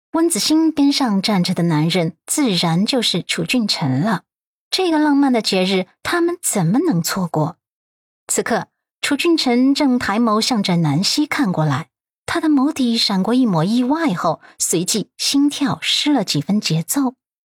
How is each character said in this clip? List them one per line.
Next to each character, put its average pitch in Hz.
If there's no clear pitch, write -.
温 330
子 302
欣 311
边 285
上 208
站 190
着 175
的 175
男 160
人 165
自 277
然 175
就 247
是 202
楚 -
俊 226
辰 131
了， 190
这 370
个 311
浪 302
漫 277
的 226
节 185
日 185
他 349
们 349
怎 180
么 220
能 262
错 175
过？ -
此 -
刻， 202
楚 -
俊 330
辰 262
正 254
抬 214
眸 220
向 214
着 175
南 160
希 294
看 240
过 156
来， 147
他 -
的 311
眸 294
底 240
闪 202
过 220
一 254
抹 170
意 240
外 285
后， 160
随 180
即 -
心 285
跳 277
失 -
了 247
几 147
分 202
节 160
奏。 262